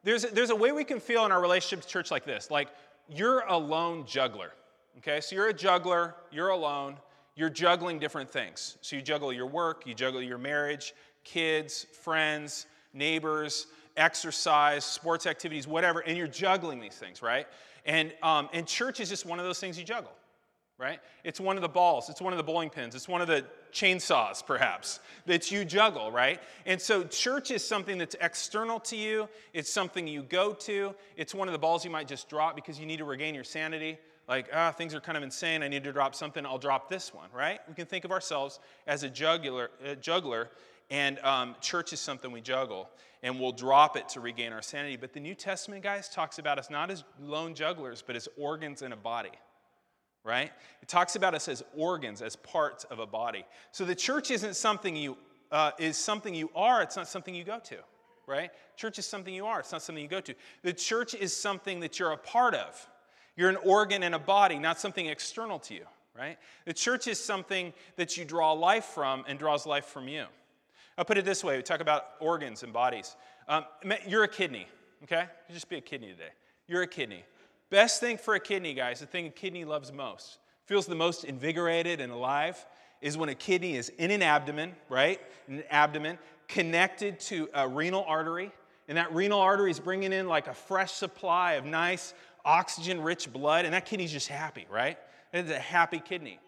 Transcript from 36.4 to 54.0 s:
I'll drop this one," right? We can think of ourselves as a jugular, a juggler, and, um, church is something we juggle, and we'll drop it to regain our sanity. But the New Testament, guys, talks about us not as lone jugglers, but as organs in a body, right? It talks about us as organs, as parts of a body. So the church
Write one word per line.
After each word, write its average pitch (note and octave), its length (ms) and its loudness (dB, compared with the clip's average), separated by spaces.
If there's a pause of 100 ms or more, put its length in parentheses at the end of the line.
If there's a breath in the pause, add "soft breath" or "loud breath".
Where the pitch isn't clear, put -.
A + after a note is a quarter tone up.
I'll C3 120 -6
drop C3+ 320 0
this F3+ 240 -8
one," E2+ 180 -18
right? D3 280 -2 (100)
We D#3 60 -16
can E3+ 100 -8
think F#3 180 -6
of F3+ 80 -6
ourselves D3 480 -2 (280 loud breath)
as D3 160 0
a C3+ 60 -6
jugular, C3+ 600 0 (140)
a C#3+ 120 -6
juggler, C3 540 -2 (400 loud breath)
and, C#3 300 0
um, B2+ 420 0
church E3+ 320 -4
is D3 60 -8
something C3 320 -8
we A#2 100 -12
juggle, A#2 480 -4 (340 loud breath)
and B2+ 160 -4
we'll B2+ 120 0
drop C#3 460 6
it G#2+ 120 -6
to C3 100 -8
regain A#2 340 -6
our A2 80 -10
sanity. C#3+ 360 -8
But B2+ 160 -14
the D3 60 -12
New E3 160 -12
Testament, F#3+ 480 -8
guys, G3+ 260 -6
talks D#3 280 -6
about D3 220 0
us C3 100 -12
not D#3 220 -4
as E3 120 -8 (160)
lone D3+ 360 -6
jugglers, D3+ 500 -4
but A#2+ 100 -6
as A#2 120 -8 (100)
organs D3 460 -6
in B2+ 100 -10
a - 20 -8
body, A2 360 -6 (920)
right? B2 280 0 (300 loud breath)
It - 60 -20
talks F3+ 280 4
about F#3 180 4
us D#3 140 -4
as B2+ 160 -6 (120)
organs, D3 460 -2
as A2 140 -8
parts - 500 -2
of A2+ 140 -12
a A2 80 -8
body. A2 380 -6 (260 loud breath)
So G3 140 -6
the F3 100 0
church C#4+ 340 0